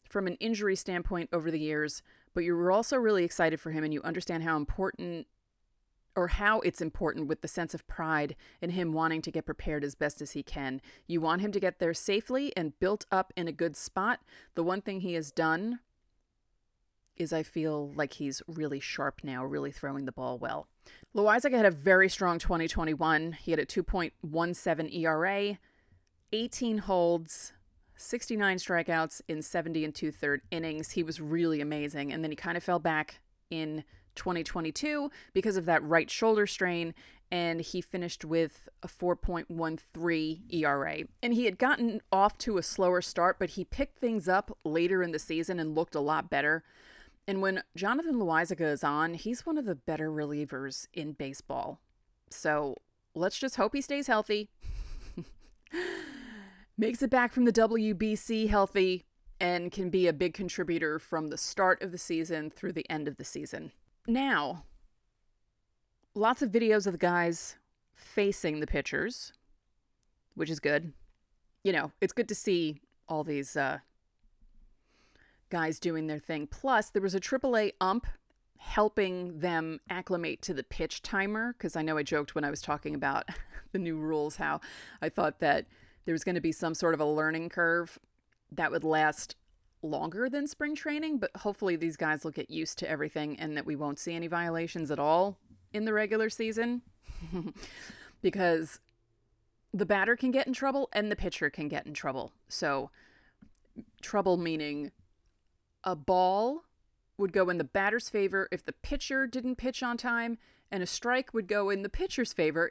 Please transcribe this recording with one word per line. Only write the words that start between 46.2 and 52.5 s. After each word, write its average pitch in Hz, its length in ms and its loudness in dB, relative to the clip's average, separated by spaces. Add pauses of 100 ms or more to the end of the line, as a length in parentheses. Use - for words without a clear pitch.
better. 147 340 2 (640)
And 190 140 0
when 190 200 0 (140)
Jonathan 262 380 0
Loaisiga 165 580 2
is 139 100 -2
on, 156 300 2
he's 220 320 -6
one 311 140 0
of 247 80 -2
the 180 80 -2
better 156 360 -4
relievers 147 840 -4
in 151 180 -6
baseball. - 680 -8 (520)
So 147 460 0 (380)